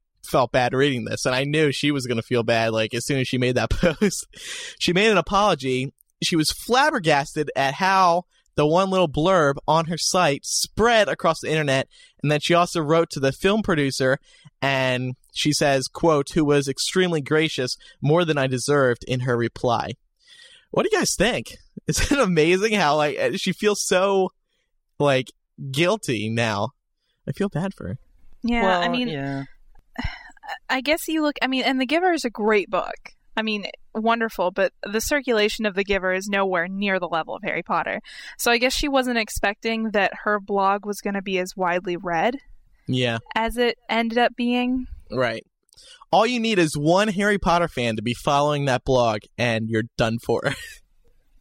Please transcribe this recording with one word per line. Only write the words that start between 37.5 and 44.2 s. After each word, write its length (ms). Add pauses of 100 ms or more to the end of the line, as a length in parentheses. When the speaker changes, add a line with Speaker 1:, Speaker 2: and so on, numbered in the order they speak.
Speaker 2:
Potter. 380 (360)
So 140
I 80
guess 160
she 140
wasn't 300
expecting 760
that 200 (120)
her 160
blog 440
was 160
gonna 220
be 160
as 180
widely 400
read 400 (500)
Speaker 1:
Yeah. 320 (160)
Speaker 2:
as 220
it 220 (100)
ended 300
up 180